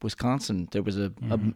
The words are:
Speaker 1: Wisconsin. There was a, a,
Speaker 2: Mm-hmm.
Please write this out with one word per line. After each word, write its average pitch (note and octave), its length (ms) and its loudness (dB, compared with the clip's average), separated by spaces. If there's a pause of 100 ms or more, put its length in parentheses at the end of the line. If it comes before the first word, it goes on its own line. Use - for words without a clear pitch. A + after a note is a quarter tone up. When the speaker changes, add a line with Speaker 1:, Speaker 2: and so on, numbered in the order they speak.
Speaker 1:
Wisconsin. A#2 680 0
There G2+ 120 0
was G2 140 0
a, G2+ 80 2
a, F#2+ 40 0
Speaker 2:
Mm-hmm. A2 460 0